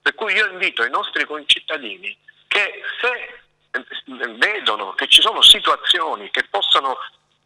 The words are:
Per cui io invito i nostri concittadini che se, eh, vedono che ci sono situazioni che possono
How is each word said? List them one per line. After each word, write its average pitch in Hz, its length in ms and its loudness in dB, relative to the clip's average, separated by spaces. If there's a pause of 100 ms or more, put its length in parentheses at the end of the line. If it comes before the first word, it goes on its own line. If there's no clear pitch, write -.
Per - 140 -2
cui 208 180 -2
io 208 160 2
invito 180 360 -2
i 120 40 -4
nostri 156 360 -2
concittadini 151 920 -4 (300)
che - 340 -2 (200)
se, - 400 -6 (300)
eh, 254 120 -6 (540)
vedono 180 560 -2
che - 140 -2
ci - 140 6
sono 208 200 2
situazioni 147 920 4
che - 180 -2
possono 151 480 0 (480)